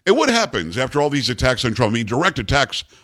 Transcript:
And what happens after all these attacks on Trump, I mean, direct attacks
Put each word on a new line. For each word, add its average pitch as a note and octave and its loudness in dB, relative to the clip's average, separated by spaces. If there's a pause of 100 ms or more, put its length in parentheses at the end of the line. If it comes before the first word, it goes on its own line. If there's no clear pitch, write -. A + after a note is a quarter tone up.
And G3 4
what D4 4
happens A#2 -2
after C3 0
all D3 2
these C#3 0
attacks B2+ 0
on A#2 0
Trump, A2 0
I A2+ 0
mean, A#2 -2
direct C3+ 0
attacks C3 -2 (180)